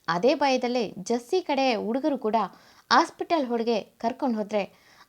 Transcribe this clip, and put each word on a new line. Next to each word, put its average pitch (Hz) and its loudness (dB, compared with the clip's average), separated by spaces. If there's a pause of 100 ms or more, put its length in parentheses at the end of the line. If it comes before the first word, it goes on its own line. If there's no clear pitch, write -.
ಅದೇ 185 2
ಭಯದಲ್ಲೇ 254 0
ಜಸ್ಸಿ 240 -2
ಕಡೆ 269 0
ಹುಡುಗರು 247 -2
ಕೂಡ 214 0 (560)
ಹಾಸ್ಪಿಟಲ್ 294 2
ಹೊರಗೆ 233 -2
ಕರ್ಕೊಂಡು 240 -4
ಹೋದ್ರೆ 208 -4 (360)